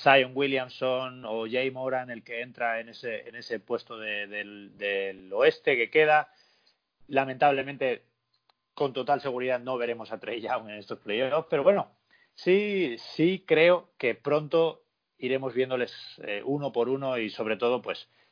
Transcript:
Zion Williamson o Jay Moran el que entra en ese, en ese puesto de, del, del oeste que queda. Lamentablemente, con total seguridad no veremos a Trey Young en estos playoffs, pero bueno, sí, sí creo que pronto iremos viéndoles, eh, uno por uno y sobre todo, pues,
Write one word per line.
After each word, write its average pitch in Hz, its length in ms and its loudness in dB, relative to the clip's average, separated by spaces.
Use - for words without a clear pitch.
Zion 131 320 6
Williamson 127 880 -2
o 113 240 -4
Jay 127 220 -2
Moran 131 400 -4
el 113 120 -12
que 117 180 -10
entra 117 380 -4
en 113 100 -12
ese, 113 380 -10
en 113 80 -18
ese 117 240 -8
puesto 117 380 -6
de, 104 300 -4
del, 104 500 -10
del 98 560 -4
oeste 139 420 2
que 117 140 0
queda. 151 400 4
Lamentablemente, 135 960 0
con 135 180 0
total 135 280 0
seguridad 127 380 -2
no 127 180 -4
veremos 120 340 -4
a 107 80 -8
Trey 107 220 -8
Young 110 280 -4
en 107 60 -12
estos 107 240 -12
playoffs, 131 500 -2
pero 143 140 0
bueno, 185 260 4
sí, 190 640 2
sí 180 480 0
creo 170 500 6
que 117 160 0
pronto 151 720 0
iremos 131 380 -2
viéndoles, 127 380 0
eh, 101 220 -6
uno 139 260 -2
por 117 180 0
uno 135 280 -2
y 107 140 -2
sobre 110 260 -4
todo, 120 240 2
pues, - 260 -8